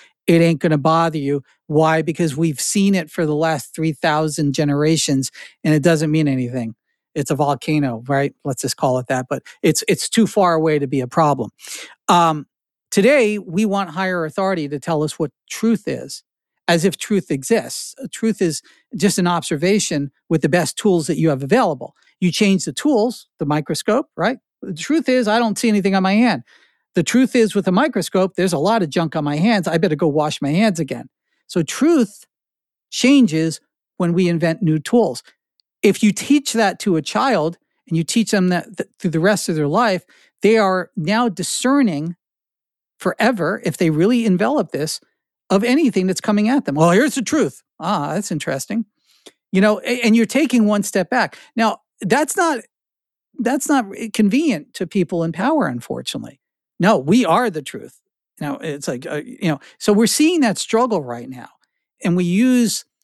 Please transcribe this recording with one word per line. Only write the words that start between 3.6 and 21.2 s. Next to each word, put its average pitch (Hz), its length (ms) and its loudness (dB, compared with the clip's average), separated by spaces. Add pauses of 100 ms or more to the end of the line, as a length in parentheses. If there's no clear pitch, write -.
three 160 180 -2
thousand 151 600 -2
generations, 147 800 0 (320)
and 156 100 4
it 147 80 2
doesn't 160 300 2
mean 156 160 2
anything. 123 480 -4 (380)
It's 147 160 -4
a 151 40 0
volcano, 139 720 -2
right? 139 280 -2 (100)
Let's 139 180 -6
just - 140 -6
call 127 220 0
it 123 100 -6
that. 127 200 -2
But 131 140 -6 (200)
it's, 156 260 2
it's - 200 -2
too 220 180 2
far 180 280 2
away 156 240 0
to 139 80 -2
be 135 140 -2
a 123 80 -4
problem. 139 420 0 (560)
Um, 165 400 2 (440)
today, 214 480 4
we 190 260 -4
want 196 260 -2
higher 185 340 -4
authority 175 440 -2
to 147 100 -6
tell 151 240 -2
us 151 160 -4
what 156 140 -4 (180)
truth - 380 -2
is, 120 340 -10 (460)
as 170 160 2
if 196 120 2
truth - 360 -4
exists. - 680 -4
Uh, 262 120 -12
truth - 280 -2
is 165 220 -2 (340)
just 196 220 0
an 180 80 2
observation 170 840 -2 (160)
with 160 140 2
the 151 60 0
best 160 300 0
tools 175 300 2
that 170 100 -2
you 160 120 2